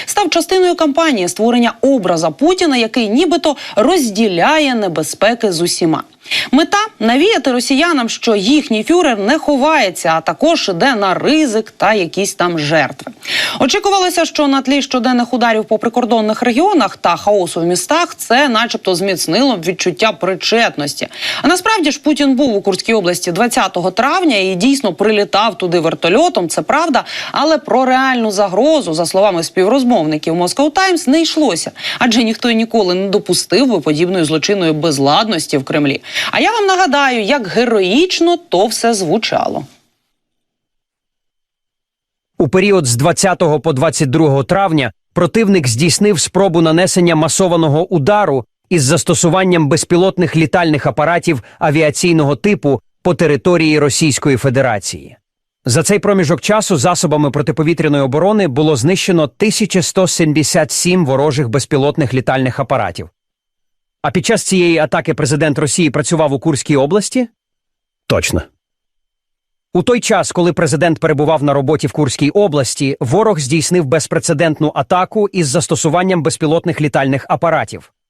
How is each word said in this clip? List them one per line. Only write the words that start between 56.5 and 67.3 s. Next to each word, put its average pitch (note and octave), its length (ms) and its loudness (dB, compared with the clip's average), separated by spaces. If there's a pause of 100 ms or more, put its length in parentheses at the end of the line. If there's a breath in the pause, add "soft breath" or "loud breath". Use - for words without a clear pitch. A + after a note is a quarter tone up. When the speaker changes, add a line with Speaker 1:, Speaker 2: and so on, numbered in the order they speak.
Speaker 2:
засобами D3+ 540 0
протиповітряної D3 720 0
оборони F3 440 2
було D3+ 280 2
знищено E3 520 0
тисяча G3+ 540 0
сто F#3 260 0
сімдесят D#3 640 0
сім F3+ 340 0
ворожих C3+ 440 0
безпілотних C#3 640 0
літальних C3 460 -2
апаратів. G2+ 500 -4 (920)
А D3+ 80 -2
під - 140 -2
час A3 180 0
цієї F3 340 2
атаки D#3 360 -2
президент D3 460 0
Росії D3+ 300 0
працював D3 440 0
у C#3 60 -4
Курській D3+ 380 0
області? G3+ 500 0 (800)